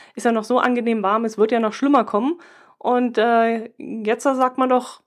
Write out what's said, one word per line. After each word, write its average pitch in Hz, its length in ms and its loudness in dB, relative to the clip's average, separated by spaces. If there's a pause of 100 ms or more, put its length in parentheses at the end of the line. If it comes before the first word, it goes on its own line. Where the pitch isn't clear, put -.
(140)
ist - 120 -4
ja 233 60 2
noch 226 120 -2
so 247 160 0
angenehm 233 420 0
warm, 214 240 0
es 220 140 -4
wird 214 120 2
ja 240 80 2
noch 214 140 -2
schlimmer 277 300 2
kommen." 247 360 -2 (400)
Und, 247 380 0
äh, 226 600 2
jetzt 220 420 -4
sagt 254 380 0
man 254 100 2
doch, 247 380 -2